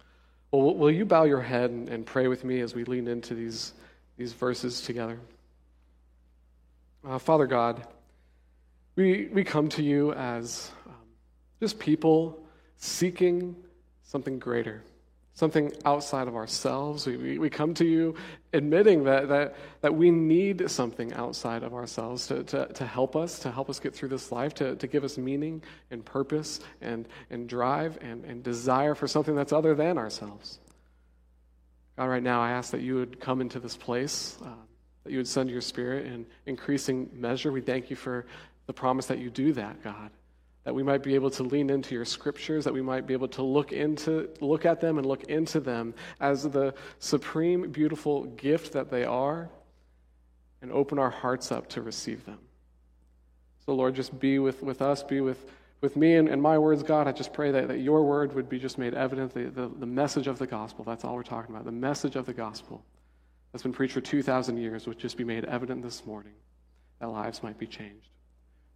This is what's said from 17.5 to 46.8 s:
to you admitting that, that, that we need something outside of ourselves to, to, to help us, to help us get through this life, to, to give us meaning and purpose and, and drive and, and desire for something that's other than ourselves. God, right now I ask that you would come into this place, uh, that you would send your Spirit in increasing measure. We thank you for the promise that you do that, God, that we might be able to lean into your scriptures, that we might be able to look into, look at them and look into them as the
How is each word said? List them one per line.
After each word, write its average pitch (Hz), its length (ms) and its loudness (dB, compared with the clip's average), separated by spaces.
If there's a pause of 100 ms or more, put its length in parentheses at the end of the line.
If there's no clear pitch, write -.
to 170 100 4
you 165 300 4 (380)
admitting 160 520 8
that, 135 240 6
that, 143 260 2 (240)
that 151 160 4
we 170 160 10
need 170 580 4
something 120 440 -2
outside 120 500 -4
of 120 100 -8
ourselves 120 540 -6
to, 135 160 -2
to, 135 240 -2
to - 180 -6
help 127 300 0
us, 165 240 -2
to 131 120 -6
help 131 180 -6
us 135 100 -6
get 139 160 -6
through 139 140 -6
this 131 220 -6
life, 131 240 -2
to, 131 200 -2
to - 120 -8
give 139 160 0
us 135 140 -6
meaning 143 460 -4 (260)
and 117 160 -12
purpose 147 540 -4 (220)
and, 117 260 -6 (240)
and 120 160 -8
drive 135 540 0
and, 120 240 -12
and 120 180 -12
desire 127 500 2
for 147 140 -2
something 151 260 2
that's 143 200 2
other 156 200 6
than 156 240 2
ourselves. 107 640 -10 (1400)
God, 131 80 -2
right 127 160 0
now 123 200 2
I 117 100 2
ask 123 200 -4
that 123 100 -4
you 127 140 -2
would 127 240 -4
come 127 220 0
into 127 180 -4
this 117 180 -10
place, - 640 -4
uh, 135 60 -14 (540)
that - 80 -12
you 135 60 -2
would 127 100 -2
send 131 220 0
your 123 120 -6
Spirit 123 440 -6
in 120 200 -10 (200)
increasing 131 680 -2
measure. 123 380 -2
We 135 100 -2
thank 127 280 -2
you 135 60 -6
for 123 300 -8 (420)
the 131 60 -8
promise 131 340 0
that 127 100 0
you 123 140 -8
do 131 220 2
that, 113 300 -6
God, 107 280 -12 (520)
that 123 120 -4
we 135 80 0
might 139 180 4
be 139 140 2
able 135 160 4
to 131 120 -4
lean 135 280 2
into 135 240 -2
your 117 100 -4
scriptures, - 600 -4
that 135 80 0
we 131 100 -2
might 131 240 -2
be 131 60 0
able 131 160 0
to 127 120 -6
look 135 320 2
into, 156 560 0 (120)
look 151 220 2
at 165 160 4
them 165 200 2
and 135 80 0
look 135 160 -2
into 156 360 0
them 117 360 -4 (240)
as 139 240 2
the 139 320 0 (240)